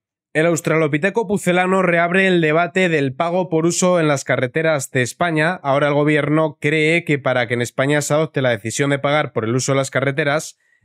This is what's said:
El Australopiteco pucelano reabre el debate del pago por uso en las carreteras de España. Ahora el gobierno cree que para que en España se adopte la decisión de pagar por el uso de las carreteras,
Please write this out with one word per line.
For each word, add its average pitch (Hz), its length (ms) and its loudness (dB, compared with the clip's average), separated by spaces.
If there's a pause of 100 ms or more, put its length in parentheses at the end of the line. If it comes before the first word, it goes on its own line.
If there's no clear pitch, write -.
(340)
El 160 140 2
Australopiteco 160 800 0
pucelano 185 560 0
reabre 175 440 2
el 180 140 4
debate 170 480 2
del 139 240 0
pago 170 360 -2
por 160 180 0
uso 180 320 2
en 156 80 2
las 143 160 0
carreteras 139 680 -2
de 131 140 0
España. 160 500 -2
Ahora 143 360 0
el 143 40 0
gobierno 147 640 0
cree 156 460 0
que 147 140 0
para 123 280 0
que 120 60 -4
en 120 80 -2
España 139 400 0
se 147 140 -2
adopte 156 260 -2
la 127 80 2
decisión 117 400 -2
de 139 100 0
pagar 143 320 -2
por 110 140 -4
el 113 100 0
uso 131 160 -2
de 135 60 0
las 131 140 -2
carreteras, 139 680 -2 (280)